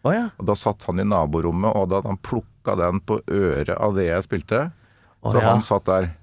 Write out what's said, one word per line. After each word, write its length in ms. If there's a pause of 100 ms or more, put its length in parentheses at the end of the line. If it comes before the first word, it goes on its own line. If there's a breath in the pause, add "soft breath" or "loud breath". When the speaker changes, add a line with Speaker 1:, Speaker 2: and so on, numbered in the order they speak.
Speaker 1:
Å 100
ja. 140 (100)
Speaker 2:
Og 80
da 80
satt 320
han 140
i 20
naborommet, 720
og 160
da 80
hadde 160
han 80
plukket 560
den 220
på 260
øret 500
av 200
det 100
jeg 160
spilte. 480 (540 soft breath)
Speaker 1:
Å 80
Speaker 2:
Så 100
Speaker 1:
ja. 80
Speaker 2:
han 120
satt 240
der. 240 (120)